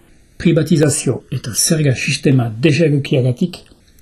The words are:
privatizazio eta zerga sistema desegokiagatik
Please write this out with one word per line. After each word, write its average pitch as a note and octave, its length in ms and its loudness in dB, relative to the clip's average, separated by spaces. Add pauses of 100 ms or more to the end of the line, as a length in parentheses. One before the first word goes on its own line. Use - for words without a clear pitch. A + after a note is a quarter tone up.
(380)
privatizazio D#3 920 0
eta B2+ 220 -8
zerga D3 420 0
sistema C3+ 540 0
desegokiagatik C#3+ 1080 0 (440)